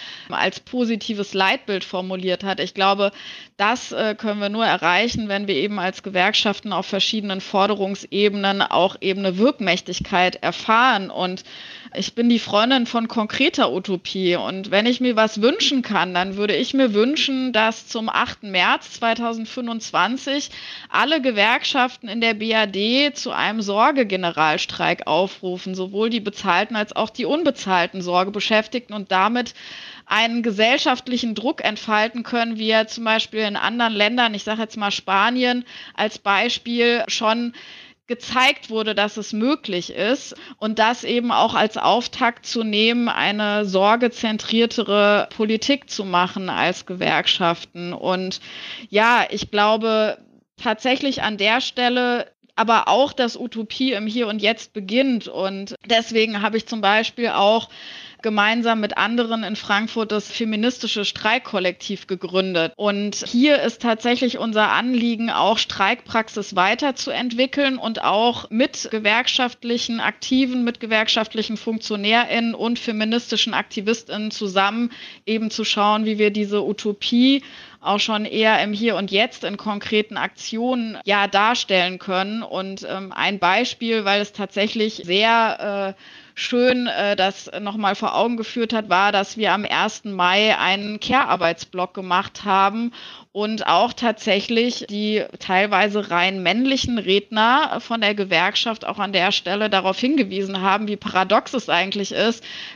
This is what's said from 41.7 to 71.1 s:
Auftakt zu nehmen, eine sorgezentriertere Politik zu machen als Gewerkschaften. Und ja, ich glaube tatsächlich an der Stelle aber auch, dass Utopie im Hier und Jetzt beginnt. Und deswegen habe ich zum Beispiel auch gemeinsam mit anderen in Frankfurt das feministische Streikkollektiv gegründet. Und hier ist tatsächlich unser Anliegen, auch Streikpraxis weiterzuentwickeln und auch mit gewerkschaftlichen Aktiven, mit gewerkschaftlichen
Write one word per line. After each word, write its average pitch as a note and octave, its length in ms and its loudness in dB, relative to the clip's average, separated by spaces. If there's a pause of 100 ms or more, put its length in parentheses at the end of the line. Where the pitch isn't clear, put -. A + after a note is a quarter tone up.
Auftakt A#3+ 680 0
zu A#3 180 -4
nehmen, A3 460 2
eine G#3 560 0
sorgezentriertere G#3+ 1700 2
Politik A3 540 0
zu G#3 160 -6
machen F3+ 440 0
als D3+ 360 -2
Gewerkschaften. F3 1080 -2
Und F#3 480 -4 (500)
ja, A3 400 4
ich - 220 -6
glaube G#3+ 680 2 (360)
tatsächlich C4 640 -2
an G#3+ 140 -2
der G3+ 240 2
Stelle B3 720 0 (240)
aber A3+ 320 4
auch, B3 260 4
dass A#3+ 240 -2
Utopie A#3+ 540 -4
im G#3+ 160 -4
Hier A3+ 200 -2
und G#3 140 -4
Jetzt A3+ 320 0
beginnt. A3 540 0
Und G3 480 -6 (100)
deswegen A3+ 560 0
habe G#3+ 160 0
ich A3 80 -4
zum A3 160 -6
Beispiel G#3+ 460 2
auch G#3+ 420 2 (540)
gemeinsam A3 560 2
mit G#3 180 -2
anderen A3+ 460 0
in G3+ 120 -4
Frankfurt G#3+ 560 -2
das G#3+ 200 -4
feministische A3 720 -2
Streikkollektiv G3+ 1040 -2
gegründet. F3+ 680 0
Und G3+ 400 -2
hier C4 460 4
ist - 220 -2
tatsächlich A#3+ 560 0
unser G#3+ 320 2
Anliegen, A#3 580 0
auch G#3+ 300 2
Streikpraxis G#3+ 960 -2
weiterzuentwickeln B3+ 1200 0
und A3 260 -6
auch A3 460 2
mit A#3+ 400 0
gewerkschaftlichen A#3 1080 0
Aktiven, B3+ 640 0
mit A#3 160 -2
gewerkschaftlichen A3 800 0